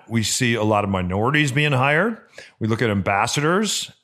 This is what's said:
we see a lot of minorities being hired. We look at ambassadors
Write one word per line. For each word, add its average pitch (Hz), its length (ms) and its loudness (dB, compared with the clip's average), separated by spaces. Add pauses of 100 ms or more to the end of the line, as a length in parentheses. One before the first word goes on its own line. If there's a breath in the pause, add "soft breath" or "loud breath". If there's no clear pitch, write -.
we 113 160 0
see 117 320 0
a 107 80 -2
lot 104 200 2
of 101 60 -2
minorities 107 600 0
being 147 220 0
hired. 151 460 0 (400 loud breath)
We 110 80 -2
look 110 140 0
at 117 80 2
ambassadors 120 1000 0 (120)